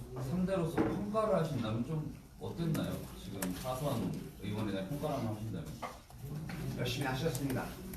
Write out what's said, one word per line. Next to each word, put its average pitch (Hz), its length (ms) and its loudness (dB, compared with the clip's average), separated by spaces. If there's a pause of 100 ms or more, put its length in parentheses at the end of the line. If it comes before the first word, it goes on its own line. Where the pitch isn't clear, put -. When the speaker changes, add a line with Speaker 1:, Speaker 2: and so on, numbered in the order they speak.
(160)
Speaker 1:
상대로서 180 600 2
평가를 208 640 4
하신다면 117 480 2
좀 156 260 0 (260)
어땠나요? - 560 2 (280)
지금 - 180 -4 (200)
사선 120 500 0 (300)
의원에 101 300 -2
대한 95 180 -2
평가를 143 280 0
한번 113 180 0
하신다면. 101 320 -4 (1080)
Speaker 2:
열심히 123 300 0
하셨습니다. 135 580 2 (320)